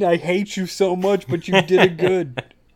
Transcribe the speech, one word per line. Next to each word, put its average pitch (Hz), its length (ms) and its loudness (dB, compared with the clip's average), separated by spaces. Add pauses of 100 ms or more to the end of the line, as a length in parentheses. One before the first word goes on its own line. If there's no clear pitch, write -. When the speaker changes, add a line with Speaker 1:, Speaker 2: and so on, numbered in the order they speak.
Speaker 1:
I 170 120 2
hate 185 400 -4
you 185 100 -4
so 185 280 -2
much, 190 320 0
but 170 220 -6
you 190 140 4
did 180 180 2
a 185 80 8
good. 175 600 -2
Speaker 2:
<laughs> - 60 -20 (220)